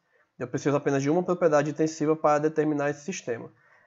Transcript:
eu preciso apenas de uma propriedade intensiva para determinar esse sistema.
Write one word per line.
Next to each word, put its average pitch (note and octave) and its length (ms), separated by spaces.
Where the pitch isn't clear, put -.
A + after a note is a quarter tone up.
eu B2 120
preciso C#3 280
apenas C#3+ 240
de C#3 80
uma E3+ 140
propriedade D#3+ 480
intensiva D#3 460
para D3 240
determinar D3+ 500
esse C#3+ 140
sistema. B2 480